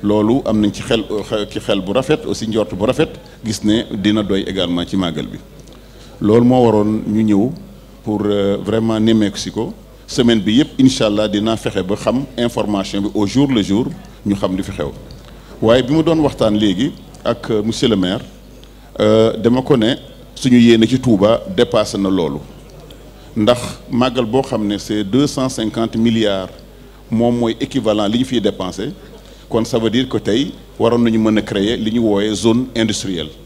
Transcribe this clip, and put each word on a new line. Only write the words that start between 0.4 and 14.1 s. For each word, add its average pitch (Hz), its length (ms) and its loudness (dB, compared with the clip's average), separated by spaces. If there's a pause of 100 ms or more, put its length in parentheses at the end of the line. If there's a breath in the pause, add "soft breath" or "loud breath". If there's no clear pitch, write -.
am 107 140 0
nañ 104 140 2
ci - 80 -12
xel, 113 300 -2
euh, 104 380 -4
ci 113 100 -8
xel 101 220 -2
bu 92 120 -6
rafet, 151 320 0
aussi 107 220 -6
njort 110 280 -2
bu 95 100 -4
rafet, 151 240 0 (360 loud breath)
gis 104 180 -6
ne 107 200 2 (120)
dina 104 280 0
doy 98 240 -2
également 87 380 -4
ci 98 120 -6
màggal 78 300 -4
bi. 50 100 -14 (800 loud breath)
Loolu 110 240 4
moo 123 220 6
waroon 107 420 2
ñu 110 160 0
ñëw 107 280 2 (520)
pour, 104 220 -2
euh, 101 320 0
vraiment 110 420 0
nemmeeku 107 380 2
si 92 140 -8
ko. 123 220 -6 (340 loud breath)
Semaine 117 340 2
bi 107 160 2
yëpp, 156 220 0
incha 127 260 4
allah, 107 240 2
dinaa 110 260 0
fexe 107 280 -4
ba 98 120 -2
xam 120 280 -2 (140)
information 104 640 -2
bi 101 120 -2
au 104 140 0
jour 127 240 2
le 117 100 2
jour, 101 240 0 (400 loud breath)